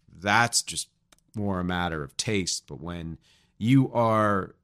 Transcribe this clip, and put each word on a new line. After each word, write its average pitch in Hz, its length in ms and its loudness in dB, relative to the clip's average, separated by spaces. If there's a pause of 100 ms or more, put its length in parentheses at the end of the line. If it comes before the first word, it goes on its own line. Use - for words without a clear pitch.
(200)
that's 107 420 2
just - 280 -8 (460)
more 101 240 -2
a 90 40 -2
matter 90 400 -2
of 67 140 -12
taste. 98 500 -4
But 67 140 -16
when 82 360 -10 (400)
you 127 360 4
are 107 720 2